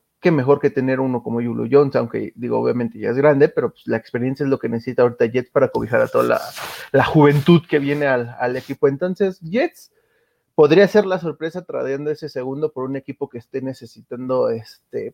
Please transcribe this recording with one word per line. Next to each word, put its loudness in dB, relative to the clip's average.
qué 4
mejor 2
que 0
tener -2
uno -2
como -4
Julio -4
Jones, 4
aunque, -4
digo, -4
obviamente -2
ya -4
es -2
grande, 4
pero, -2
pues, -20
la -2
experiencia -4
es -2
lo 0
que -6
necesita -2
ahorita 2
Jets -4
para 2
cobijar -2
a 0
toda 0
la, 0
la 4
juventud 6
que 0
viene -2
al, -2
al -2
equipo. -2
Entonces, -2
Jets -4
podría 6
ser 2
la -2
sorpresa -8
trayendo -6
ese -8
segundo -6
por -8
un -6
equipo -10
que -14
esté -10
necesitando, -6
este, -10